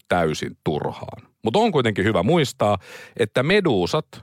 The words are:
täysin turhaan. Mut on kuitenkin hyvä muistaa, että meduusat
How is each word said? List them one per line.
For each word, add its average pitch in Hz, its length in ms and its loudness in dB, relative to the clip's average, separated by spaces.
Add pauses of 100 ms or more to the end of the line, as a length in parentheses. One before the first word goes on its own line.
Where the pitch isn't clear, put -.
täysin 82 560 -2
turhaan. - 640 -6 (160)
Mut 113 120 0
on 220 160 4
kuitenkin 110 340 0
hyvä 95 180 2
muistaa, 120 540 2 (400)
että 107 260 0
meduusat 156 640 0 (160)